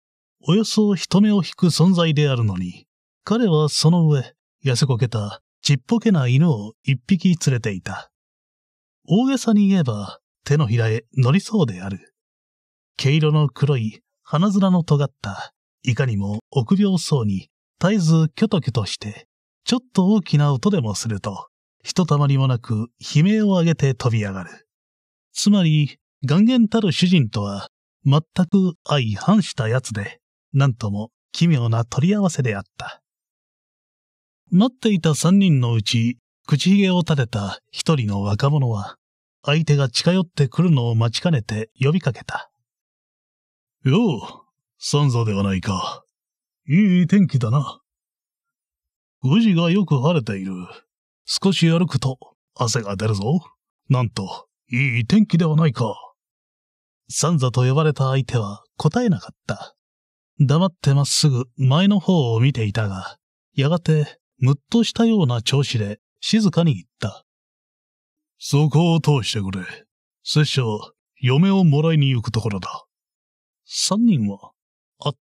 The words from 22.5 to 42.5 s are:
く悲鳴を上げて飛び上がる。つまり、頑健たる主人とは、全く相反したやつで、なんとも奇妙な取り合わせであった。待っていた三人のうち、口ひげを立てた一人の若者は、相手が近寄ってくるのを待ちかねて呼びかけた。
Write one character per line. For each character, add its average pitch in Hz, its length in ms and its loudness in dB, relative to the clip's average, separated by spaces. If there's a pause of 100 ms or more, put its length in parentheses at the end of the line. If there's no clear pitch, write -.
く 113 400 -6
悲 - 240 0
鳴 214 200 2
を 196 160 2
上 165 60 2
げ 165 120 2
て 139 180 0
飛 - 180 -2
び 113 100 0
上 98 100 -6
が 95 100 -10
る。 - 260 -20 (640)
つ - 180 0
ま 202 120 4
り、 156 360 0 (260)
頑 170 220 4
健 240 220 4
た 226 120 0
る 208 100 0
主 - 160 0
人 165 240 2
と 104 120 -4
は、 98 260 -8 (360)
全 143 160 4 (260)
く 190 280 2 (100)
相 120 360 -2
反 202 220 2
し - 120 -8
た 110 140 -4
や 123 120 0
つ - 140 -10
で、 101 260 -10 (320)
な 139 140 2
ん 123 80 0
と 107 160 -6
も 104 200 -8 (200)
奇 - 160 0
妙 127 220 2
な 113 160 0
取 135 240 -2
り 202 60 2
合 208 80 -2
わ 180 80 0
せ - 120 -4
で 110 140 -2
あ 98 40 -8
っ - 20 -10 (140)
た。 - 240 -16 (1500)
待 220 240 2
っ - 20 -20
て 220 160 0
い 180 80 0
た 156 140 0
三 185 240 2
人 170 220 4
の 120 120 0
う 110 100 0
ち、 113 360 -2 (280)
口 151 240 0
ひ 196 80 6
げ 190 120 2
を 180 100 2
立 165 160 0
て 127 120 0
た 101 320 -8 (100)
一 - 240 -2
人 120 140 -2
の 101 140 -2
若 104 280 0
者 143 180 0
は、 104 280 -6 (480)
相 151 200 0
手 147 120 2
が 139 120 0
近 - 240 0
寄 190 100 2
っ 165 40 -6
て 143 220 -2
く - 140 -4
る 175 100 4
の 120 160 2
を 113 80 0
待 113 200 0
ち - 40 -8
か 180 100 0
ね 131 120 0
て 107 280 -8 (100)
呼 135 120 2
び 185 80 0
か - 120 -2
け - 120 -12
た。 - 260 -12 (1300)